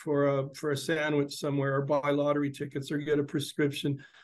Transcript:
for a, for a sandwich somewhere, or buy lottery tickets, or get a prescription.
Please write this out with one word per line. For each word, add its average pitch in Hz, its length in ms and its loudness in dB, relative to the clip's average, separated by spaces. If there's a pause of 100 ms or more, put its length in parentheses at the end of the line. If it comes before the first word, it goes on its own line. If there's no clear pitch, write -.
for 143 340 4
a, 139 160 -4
for 151 160 -4
a 143 60 2
sandwich 151 580 0
somewhere, 139 400 0
or 139 80 2
buy 143 300 2
lottery 143 400 2
tickets, 139 400 -8
or 147 60 0
get 147 200 0
a 147 60 2
prescription. 143 760 -2 (260)